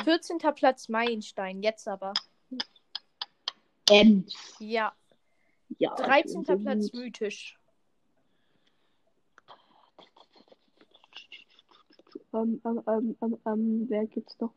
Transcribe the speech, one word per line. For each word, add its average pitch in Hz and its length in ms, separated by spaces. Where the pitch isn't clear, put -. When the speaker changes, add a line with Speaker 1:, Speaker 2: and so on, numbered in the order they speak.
Speaker 1:
Vierzehnter 330 480
Platz - 380
Meilenstein, 214 720
jetzt 214 240
aber. 196 260
Speaker 2:
Ems. 208 680
Speaker 1:
Ja. 220 340
Speaker 2:
Ja, - 120
ich - 60
bin - 80
Speaker 1:
Dreizehnter - 520
Speaker 2:
so 208 60
Speaker 1:
Platz 208 280
Speaker 2:
gut. 240 100
Speaker 1:
mythisch. - 580
Speaker 2:
Ähm, 226 320
ähm, 233 220
ähm, 220 340
ähm, 233 240
ähm, 220 440
wer 214 160
gibt's - 340
noch 233 180